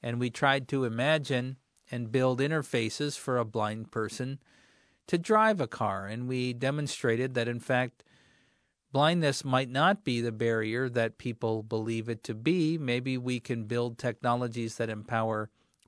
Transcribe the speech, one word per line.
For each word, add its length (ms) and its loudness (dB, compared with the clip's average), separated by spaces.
and 180 -4
we 100 0
tried 380 2
to 180 0
imagine 720 0
and 200 -4
build 280 4
interfaces 760 0
for 200 -2
a 80 2
blind 460 -4
person 480 -4
to 100 2
drive 440 4
a 60 0
car, 400 -2
and 200 -6
we 260 -2
demonstrated 800 0
that, 140 2
in 120 -2
fact, 440 0
blindness 540 4
might 240 2
not 340 2
be 160 0
the 120 0
barrier 580 0
that 280 0
people 460 -2
believe 460 -4
it 140 -6
to 100 -6
be. 440 2
Maybe 400 -2
we 220 -2
can 260 -4
build 320 -2
technologies 800 -2
that 120 -2
empower 600 -2